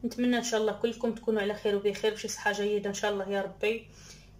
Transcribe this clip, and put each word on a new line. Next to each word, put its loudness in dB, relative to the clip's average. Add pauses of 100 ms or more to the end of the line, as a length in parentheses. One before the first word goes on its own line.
نتمنى 2
ان 0
شاء 2
الله 2
كلكم -2
تكونوا 0
على 0
خير 2
وبخير، 2
بشي -8
صحة 0
جيدة 0
ان -4
شاء 0
الله -2
يا 2
ربي. -2 (500)